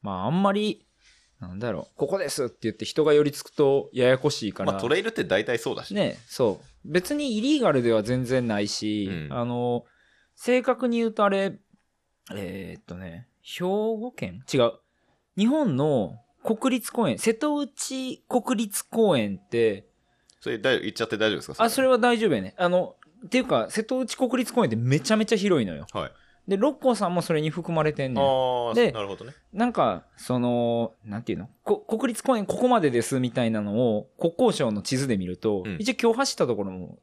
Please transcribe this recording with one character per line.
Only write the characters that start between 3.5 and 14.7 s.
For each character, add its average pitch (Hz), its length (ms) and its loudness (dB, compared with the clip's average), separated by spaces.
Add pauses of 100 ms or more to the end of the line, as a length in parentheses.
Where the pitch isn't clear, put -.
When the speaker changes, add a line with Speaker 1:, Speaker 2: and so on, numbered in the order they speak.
Speaker 1:
と 139 400 2
や 123 160 2
や 131 100 6
こ 147 120 2
し 113 180 -4
い 95 60 -4
か 98 100 -6
ら。 92 80 0
Speaker 2:
ま 98 60 -2
あ、 95 40 -4
ト 113 60 -2
レ 151 120 2
イ 196 40 -4
ル 226 60 -2
っ - 20 -8
て - 140 -4
大 95 180 2
体 120 160 -2
そ 127 140 -4
う - 20 -4
だ - 80 -10
し。 - 100 -10
Speaker 1:
ね、 202 240 -2 (100)
そ 107 360 0
う。 - 260 -20
別 180 260 -2
に 277 220 -2
イ 214 40 -2
リ 285 160 2
ー 269 40 0
ガ 202 80 4
ル 135 120 4
で 117 100 4
は 110 100 4
全 127 220 0
然 123 240 0
な 104 140 0
い 104 80 -2
し、 107 420 -2
Speaker 2:
う - 20 -4 (140)
ん。 69 60 -8
Speaker 1:
あ 120 100 -2
の、 120 400 -2 (520)
正 247 260 2
確 247 260 0
に 233 100 0
言 226 100 0
う 220 40 -2
と 214 140 2
あ 202 40 4
れ、 196 300 -2 (760)
え 95 440 -8
ー - 20 -20
っ - 60 -20
と 87 100 -12
ね、 92 320 -14 (140)
兵 - 240 -8
庫 220 500 -4
県？ 95 280 -12 (100)
違 147 60 2
う。 117 140 4 (640)